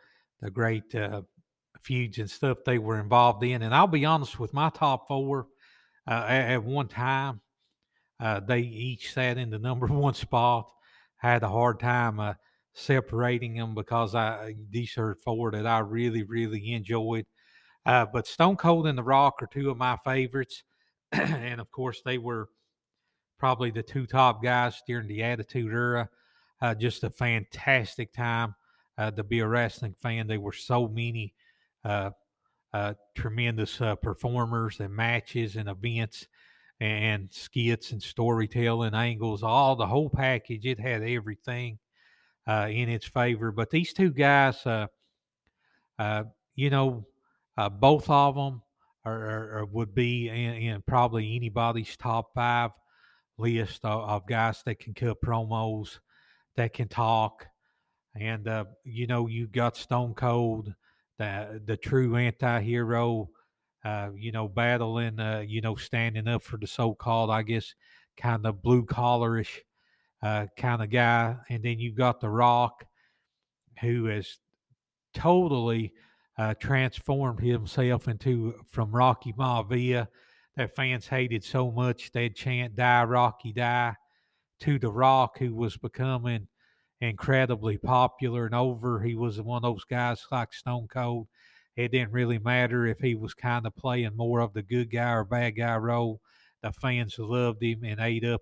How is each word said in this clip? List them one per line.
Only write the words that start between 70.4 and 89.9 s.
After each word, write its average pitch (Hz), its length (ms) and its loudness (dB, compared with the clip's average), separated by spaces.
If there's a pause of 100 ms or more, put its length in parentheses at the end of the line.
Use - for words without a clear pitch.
kind 120 240 0
of 107 80 -4
guy. 117 480 2 (120)
And 113 140 -4
then 117 160 -2
you've 117 160 -6
got 123 240 2
The 113 100 -4
Rock, 120 560 4 (960)
who 120 240 0
has 104 340 -6 (720)
totally, 131 800 2 (440)
uh, 110 180 0
transformed 131 840 0
himself 120 680 2
into, 117 480 0 (100)
from 110 260 -4
Rocky 123 420 4
Maivia 123 760 0 (480)
that - 200 -4
fans 127 320 -2
hated 123 360 -2
so 127 280 0
much 120 400 -2
they'd 120 240 -2
chant, 123 400 -4
"Die, 123 300 6
Rocky, 120 480 2
die," 120 420 0 (640)
to 143 200 0
The 113 120 0
Rock, 131 480 4
who 120 160 -2
was 113 220 -4
becoming 120 720 -4 (540)
incredibly 117 760 0
popular 123 680 2
and 110 100 -4
over. 120 460 0
He 117 140 -2
was 113 260 -4
one 117 220 -4
of 120 100 2
those 98 120 -10
guys 123 460 -2